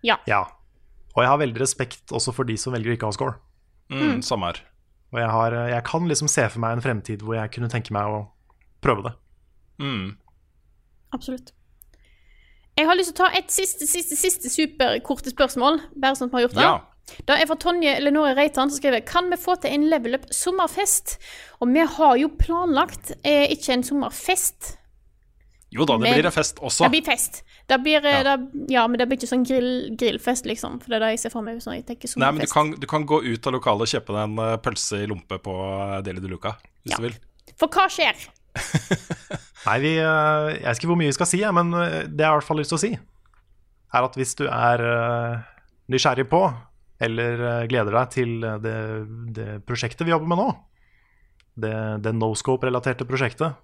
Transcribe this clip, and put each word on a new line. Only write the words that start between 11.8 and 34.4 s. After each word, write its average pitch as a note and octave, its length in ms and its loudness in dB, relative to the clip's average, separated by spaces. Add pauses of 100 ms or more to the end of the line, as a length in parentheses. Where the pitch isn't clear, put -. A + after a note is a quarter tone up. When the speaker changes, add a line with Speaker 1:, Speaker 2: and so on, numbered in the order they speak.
Speaker 1:
Jeg D4+ 100 4
har F4 80 6
lyst F4 200 0
til F#4 100 4
å F#4 40 4
ta - 80 0
et F#4+ 140 -2
siste, - 340 -4
siste, E4 300 -2
siste F4+ 340 -2
superkorte C4 840 -2
spørsmål, C#4 500 2 (180)
bare C4+ 160 2
sånn C4 120 -4
at B3 40 -6
vi C4 100 0
har A#3+ 60 4
gjort B3 80 -4
det. C4 80 4
Speaker 3:
Ja. - 180 4 (440)
Speaker 1:
Da C4+ 100 4
er D#4 100 4
fra D#4 100 0
Tonje E4+ 460 2
Lenore C#4+ 340 4
Reitan C#4+ 340 4
som C#4+ 100 -4
skriver, B3+ 260 2
«Kan F4+ 240 0
vi F4 60 0
få F4 260 -2
til - 100 -2
en D4 180 2
Level B3 260 0
Up C4+ 160 -8
sommerfest?» - 880 -2 (440)
Og A#3+ 60 2
vi B3+ 180 6
har D4 320 6
jo D4 120 2
planlagt, E4 840 0 (140)
eh, C#4+ 260 4
ikke - 220 -4
en B3+ 100 0
sommerfest. - 960 -4 (960)
Speaker 3:
Jo C3 120 2
da, C3+ 120 4
det A2+ 60 2
Speaker 1:
Men A#3+ 120 6
Speaker 3:
blir G3+ 100 6
en F3 60 2
fest - 260 -2
også. - 320 4
Speaker 1:
det - 20 6
blir D#4 140 2
fest. - 380 -4 (240)
Det C4+ 160 6
blir, D4+ 200 4
eh, C#4+ 200 4
Speaker 3:
Ja. C#4 140 4
Speaker 1:
det, B3+ 120 -8 (200)
ja, A#3+ 180 4
men A#3+ 100 2
det B3 100 2
blir C4 100 0
ikke A#3+ 100 -8 (100)
sånn B3+ 80 2
grill, B3 500 0
grillfest, B3 500 -2
liksom, - 360 -8
for - 80 -18
det A#3+ 60 -2
er A3 40 0
det A3 120 2
jeg A3+ 80 -4
ser A#3 100 -6
for A#3 120 -8
meg, A3+ 200 -10
sånn - 140 -10
jeg A#3 100 -10
tenker - 320 -10
Speaker 3:
Nei, C#3 140 4
men D3+ 100 -2
du D3+ 60 -2
Speaker 1:
sommerfest. - 60 -6
Speaker 3:
kan, D3+ 260 2
du C#3 80 -8
kan D3+ 180 0
gå D3 180 2
ut A#2 240 -4
av C3 60 0
lokalet A2+ 280 0
og A2+ 60 0
kjøpe A2+ 200 -4
deg G#2 220 -2
en, G#2+ 100 -6
eh, A2+ 180 0